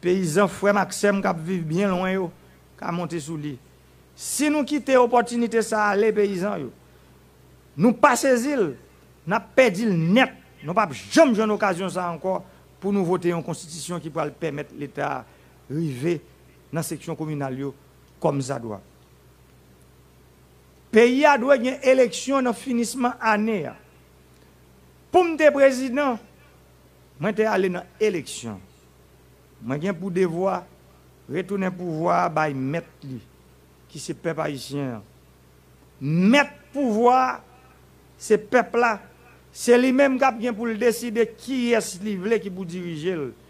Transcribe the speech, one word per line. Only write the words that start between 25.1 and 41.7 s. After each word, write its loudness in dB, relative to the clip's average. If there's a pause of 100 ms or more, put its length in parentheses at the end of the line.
pou 6
mwen -2
te 8
prezidan. 2 (1000)
Mwen -2
te 2
ale 2
nan -8 (180)
eleksyon, -4 (1080)
mwen -4
gen -4
pou -8
devwa 0 (680)
retounen -4
pouvwa 0
a -2
bay 0
mèt -6
li, -12 (720)
ki -16
se -10
pèp -6
ayisyen -8
an. -20 (920)
Mèt 2 (220)
pouvwa 2
a 0 (840)
se 2
pèp 0
la, 0 (560)
se 4
li 4
menm 4
k 4
ap -2
gen -4
pou -6
l -4
deside 0 (120)
kiyès -2